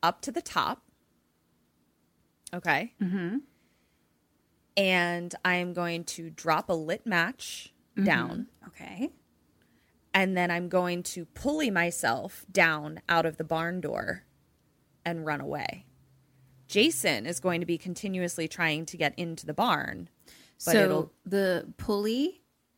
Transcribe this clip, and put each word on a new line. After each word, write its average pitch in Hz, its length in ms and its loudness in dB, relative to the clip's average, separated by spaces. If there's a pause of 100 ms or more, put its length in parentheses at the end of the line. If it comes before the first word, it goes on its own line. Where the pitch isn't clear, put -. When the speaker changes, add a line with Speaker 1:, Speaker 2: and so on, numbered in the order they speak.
Speaker 1:
up 170 200 2
to 269 100 -6
the 339 100 -2
top. - 400 0 (1700)
Okay? 170 480 0
Speaker 2:
Mm-hmm. 185 360 0 (1400)
Speaker 1:
And 175 680 2
I 180 120 2
am 180 180 -2
going 170 320 -2
to 165 240 -10
drop 160 400 0
a 190 40 0
lit 165 320 -2
match 185 680 -2 (240)
Speaker 2:
Mm-hmm. - 120 2
Speaker 1:
down. 123 400 2 (200)
Speaker 2:
Okay. 208 420 -8 (1040)
Speaker 1:
And 190 220 4
then 175 160 2
I'm 175 160 -2
going 175 360 2
to - 240 -8
pulley 285 440 0
myself 170 800 0
down 160 560 2
out 165 180 4
of 156 120 -2
the 160 80 -6
barn 165 340 -2
door 151 460 -6 (800)
and 165 200 -4
run 151 140 -2
away. 143 460 -6 (800)
Jason 185 580 2
is 170 140 -4
going 175 220 0
to 175 40 -4
be 165 120 0
continuously 180 720 -4
trying 160 380 0
to 180 100 -12
get 151 200 0
into 165 280 -8
the 156 80 -6
barn. 170 560 0 (560)
But - 80 0
Speaker 2:
So 214 100 8
Speaker 1:
it'll 160 280 2 (140)
Speaker 2:
the 185 520 2
pulley 226 640 0 (360)